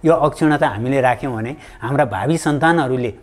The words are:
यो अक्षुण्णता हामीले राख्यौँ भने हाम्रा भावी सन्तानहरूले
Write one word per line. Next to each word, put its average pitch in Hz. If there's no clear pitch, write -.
यो 156
अक्षुण्णता 151
हामीले 127
राख्यौँ 127
भने 117
हाम्रा 135
भावी 110
सन्तानहरूले 139